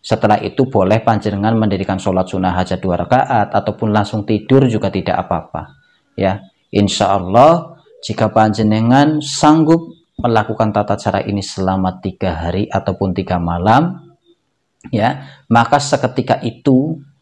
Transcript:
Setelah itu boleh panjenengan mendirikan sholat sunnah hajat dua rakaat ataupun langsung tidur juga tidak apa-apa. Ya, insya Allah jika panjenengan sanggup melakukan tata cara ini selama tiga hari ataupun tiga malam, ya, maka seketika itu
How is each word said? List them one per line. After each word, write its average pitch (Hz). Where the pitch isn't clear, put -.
Setelah 104
itu 107
boleh 101
panjenengan 107
mendirikan 98
sholat 92
sunnah 92
hajat 92
dua 90
rakaat 110
ataupun 104
langsung 104
tidur 131
juga 104
tidak 90
apa-apa. -
Ya, 98
insya 98
Allah 123
jika -
panjenengan 113
sanggup 160
melakukan 110
tata 104
cara 98
ini 101
selama 92
tiga 92
hari 87
ataupun 95
tiga 92
malam, 98
ya, 120
maka 117
seketika 131
itu 139